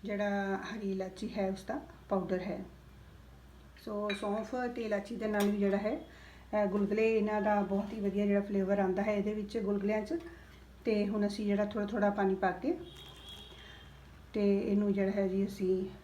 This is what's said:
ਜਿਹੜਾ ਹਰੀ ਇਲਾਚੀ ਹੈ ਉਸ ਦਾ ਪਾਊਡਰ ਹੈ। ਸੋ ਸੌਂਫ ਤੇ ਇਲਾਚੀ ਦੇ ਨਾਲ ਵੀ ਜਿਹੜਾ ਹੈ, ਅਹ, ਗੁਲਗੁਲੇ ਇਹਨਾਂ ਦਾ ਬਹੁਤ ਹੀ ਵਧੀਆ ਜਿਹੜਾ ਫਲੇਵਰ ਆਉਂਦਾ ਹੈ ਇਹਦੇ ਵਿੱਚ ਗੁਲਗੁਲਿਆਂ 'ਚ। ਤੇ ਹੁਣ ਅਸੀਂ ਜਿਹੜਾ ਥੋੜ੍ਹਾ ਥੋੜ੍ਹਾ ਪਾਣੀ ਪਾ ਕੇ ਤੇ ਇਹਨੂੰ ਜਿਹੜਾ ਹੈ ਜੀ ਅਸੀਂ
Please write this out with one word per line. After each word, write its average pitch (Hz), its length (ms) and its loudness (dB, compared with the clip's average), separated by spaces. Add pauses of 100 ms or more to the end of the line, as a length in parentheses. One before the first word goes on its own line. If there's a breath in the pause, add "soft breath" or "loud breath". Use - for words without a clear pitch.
ਜਿਹੜਾ 202 520 0
ਹਰੀ 202 360 -4
ਇਲਾਚੀ 190 420 -6
ਹੈ 190 160 0
ਉਸ 196 140 -6
ਦਾ 262 160 -6 (280)
ਪਾਊਡਰ 185 300 0
ਹੈ। 185 260 -6 (1200)
ਸੋ 208 260 -4 (100)
ਸੌਂਫ 214 340 -2 (220)
ਤੇ 233 60 -4
ਇਲਾਚੀ 214 340 -2
ਦੇ 220 100 -4
ਨਾਲ 202 240 2
ਵੀ 208 80 0
ਜਿਹੜਾ 196 180 4
ਹੈ, 214 240 -2
ਅਹ, - 680 -4
ਗੁਲਗੁਲੇ 208 520 2
ਇਹਨਾਂ 208 240 2
ਦਾ 208 180 4
ਬਹੁਤ 196 320 -2
ਹੀ 220 80 -6
ਵਧੀਆ 202 260 2
ਜਿਹੜਾ 202 140 6
ਫਲੇਵਰ 202 380 2
ਆਉਂਦਾ 190 240 2
ਹੈ 214 120 2
ਇਹਦੇ 208 200 0
ਵਿੱਚ 214 240 -4
ਗੁਲਗੁਲਿਆਂ 208 440 0
'ਚ। 330 160 -4 (680 loud breath)
ਤੇ 208 220 4
ਹੁਣ 208 200 2
ਅਸੀਂ 208 200 -2
ਜਿਹੜਾ 202 180 4
ਥੋੜ੍ਹਾ 208 240 -2
ਥੋੜ੍ਹਾ 208 220 4
ਪਾਣੀ 196 240 2
ਪਾ 190 160 2
ਕੇ 269 280 -2 (1500 loud breath)
ਤੇ 202 260 6
ਇਹਨੂੰ 202 340 2
ਜਿਹੜਾ 196 180 4
ਹੈ 196 180 2
ਜੀ 196 180 2
ਅਸੀਂ 190 400 0 (180)